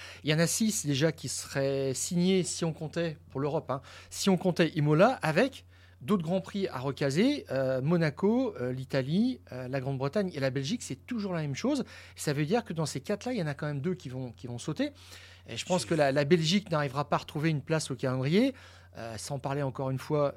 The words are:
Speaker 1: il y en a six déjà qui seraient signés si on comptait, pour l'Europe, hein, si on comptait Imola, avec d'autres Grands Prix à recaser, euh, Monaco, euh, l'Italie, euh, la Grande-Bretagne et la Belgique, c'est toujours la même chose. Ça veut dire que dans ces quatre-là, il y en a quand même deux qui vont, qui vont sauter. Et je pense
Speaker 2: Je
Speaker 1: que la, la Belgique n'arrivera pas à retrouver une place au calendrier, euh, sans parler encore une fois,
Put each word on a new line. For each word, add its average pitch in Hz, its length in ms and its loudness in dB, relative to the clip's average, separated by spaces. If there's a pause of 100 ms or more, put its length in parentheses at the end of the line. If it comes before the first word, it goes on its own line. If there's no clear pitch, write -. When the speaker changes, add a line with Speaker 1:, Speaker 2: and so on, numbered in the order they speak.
(240)
Speaker 1:
il 147 60 0
y 156 40 4
en 156 60 2
a 165 80 6
six - 380 0
déjà 147 260 2
qui 139 160 -8
seraient 135 640 -2
signés 180 480 2
si - 220 -4
on 160 80 0
comptait, 160 460 -4 (120)
pour 131 100 -4
l'Europe, 147 300 -2
hein, 135 120 -4 (280)
si - 180 -2
on 185 100 6
comptait 170 320 4
Imola, 156 520 6
avec 175 440 2 (340)
d'autres 175 220 2
Grands 180 180 0
Prix 196 280 -4
à - 100 -6
recaser, 143 720 0
euh, 131 320 0
Monaco, 175 800 2
euh, 127 120 -2
l'Italie, 143 680 0 (120)
euh, 127 160 -8
la 139 120 -2
Grande-Bretagne 139 520 -2
et 151 60 -8
la 135 120 0
Belgique, 139 320 -4
c'est - 240 -10
toujours 202 280 -4
la 160 80 -2
même 143 140 -4
chose. 269 280 0 (300)
Ça - 180 -4
veut 147 140 0
dire 226 180 0
que - 80 -8
dans 160 140 -2
ces - 140 -6
quatre-là, 208 320 -4
il 247 60 -2
y 180 40 0
en 156 60 -2
a 143 60 -2
quand 151 120 -8
même 147 140 -4
deux 175 140 -2
qui 170 140 -12
vont, 127 220 -8
qui - 160 -16
vont 120 120 -8
sauter. 262 340 -2 (560)
Et 117 80 -10
je - 100 -8
pense 180 160 2
Speaker 2:
Je - 60 -10
Speaker 1:
que 175 60 2
la, 143 180 4
la 147 120 4
Belgique 170 460 4
n'arrivera 143 380 0
pas 170 80 2
à - 20 4
retrouver 156 320 -2
une 151 120 0
place 160 280 -2
au 131 60 -6
calendrier, 143 580 2 (420)
euh, 113 200 -10
sans 135 240 -8
parler 139 220 -2
encore 131 280 -4
une 131 80 -2
fois, 147 380 0